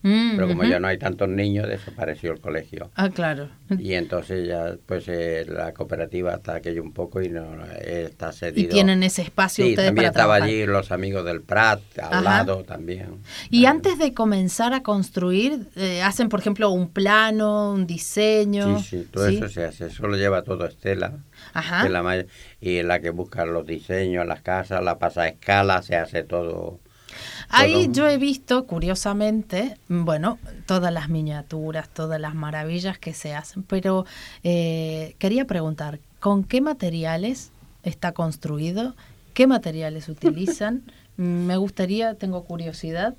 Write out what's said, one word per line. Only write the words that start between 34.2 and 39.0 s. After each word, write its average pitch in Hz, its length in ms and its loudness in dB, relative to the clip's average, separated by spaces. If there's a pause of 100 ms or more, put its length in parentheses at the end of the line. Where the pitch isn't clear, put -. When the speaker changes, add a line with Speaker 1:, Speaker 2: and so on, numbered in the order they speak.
Speaker 1:
eh, 160 760 -2
quería 233 280 2
preguntar, 156 520 -4 (220)
¿con 202 240 4
qué 247 160 2
materiales 180 880 -2 (320)
está 175 300 -4
construido? 165 840 -2 (400)